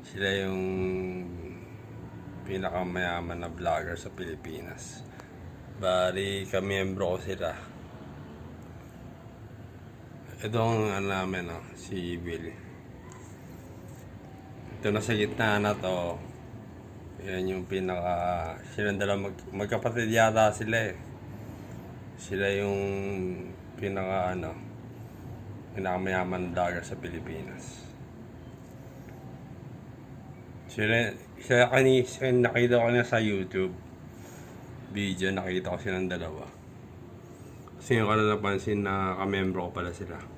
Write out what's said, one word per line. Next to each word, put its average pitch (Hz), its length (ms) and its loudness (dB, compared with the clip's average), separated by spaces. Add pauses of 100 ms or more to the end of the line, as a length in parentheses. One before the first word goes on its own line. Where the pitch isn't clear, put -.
Sila 98 240 -2 (160)
yung 95 160 0 (1800)
pinakamayaman 90 960 0
na 85 80 -4
vlogger 85 480 0
sa 85 160 -10
Pilipinas. 82 880 -8 (800)
Bali, 92 640 4
kamiyembro 95 720 2
ko 95 80 -2
sila. 92 320 -2 (3000)
Ito 110 160 0
ang, 107 400 4
ano, 98 80 0
namin, 92 400 0
oh, 85 160 -6 (160)
si 87 400 -4
Will. 82 320 -6 (2250)
Ito 104 80 4
na 104 80 4
sa 110 160 2
gitna 104 480 4
na 104 80 6
to. 87 480 0 (1040)
Yan 92 240 -2
yung 92 160 0
pinaka, 90 880 2 (240)
silang 104 240 2
dalawa 101 320 2
mag-, - 240 -12
magkapatid 110 560 2
yata 110 400 10
sila 110 400 2
eh. 90 80 -8 (1200)
Sila 98 320 2
yung 101 240 4 (1040)
pinaka, 95 560 0
ano, 82 160 -2 (1200)
pinakamayaman 92 800 2
vlogger 87 320 0
sa - 160 -8
Pilipinas. 80 800 -8 (3000)
Sila, 110 480 4 (240)
sila 123 320 8
kani-, 131 320 10
sila 123 480 6
nakita 120 320 8
ko 117 80 6
na 120 160 6
sa 113 160 6
YouTube 95 480 2 (1200)
video, 95 400 2
nakita 92 400 0
ko 87 80 -2
silang 92 320 0
dalawa. 82 320 -4 (1400)
Kasi 113 240 4
yung 104 80 4
ko 107 80 6
lang 107 160 6
napansin 101 480 2
na 95 320 2
kamembro 95 560 2
ko - 80 -4
pala 87 160 -2
sila. 85 240 -8 (180)